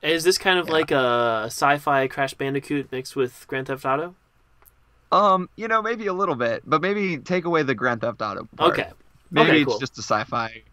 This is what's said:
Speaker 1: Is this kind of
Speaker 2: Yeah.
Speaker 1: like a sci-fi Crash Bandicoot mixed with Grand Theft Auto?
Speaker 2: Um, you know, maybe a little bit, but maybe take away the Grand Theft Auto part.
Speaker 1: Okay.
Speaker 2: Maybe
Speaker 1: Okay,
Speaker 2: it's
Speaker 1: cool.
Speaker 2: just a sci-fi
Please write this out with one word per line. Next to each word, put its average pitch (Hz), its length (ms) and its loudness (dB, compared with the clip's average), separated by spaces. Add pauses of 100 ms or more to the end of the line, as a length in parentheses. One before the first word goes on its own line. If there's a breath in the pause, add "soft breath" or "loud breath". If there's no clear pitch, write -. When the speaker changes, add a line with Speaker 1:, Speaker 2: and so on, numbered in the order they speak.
Speaker 1:
Is 160 200 0
this 180 140 4
kind 185 220 2
of 160 80 -4
Speaker 2:
Yeah. 160 60 -2
Speaker 1:
like 160 180 0
a 120 540 2
sci-fi 139 640 0
Crash 135 260 -4
Bandicoot 139 580 -4
mixed 131 240 -8
with 131 320 -4
Grand 131 200 -6
Theft 135 180 -8
Auto? 151 300 -2 (960)
Speaker 2:
Um, 185 440 4
you 220 120 -8
know, 220 140 2
maybe 220 260 -4
a 190 60 -2
little 180 220 0
bit, 117 300 -2
but 151 160 0
maybe 190 360 -2
take 180 280 -4
away 165 180 2
the 131 120 0
Grand 120 260 -2
Theft 113 200 -4
Auto 101 340 -6
part. 165 240 4
Speaker 1:
Okay. - 100 -6 (400)
Speaker 2:
Maybe 160 200 4
Speaker 1:
Okay, 156 120 4
Speaker 2:
it's 131 100 0
Speaker 1:
cool. 104 80 -2
Speaker 2:
just 127 180 -8
a 120 40 -14
sci-fi 113 720 -4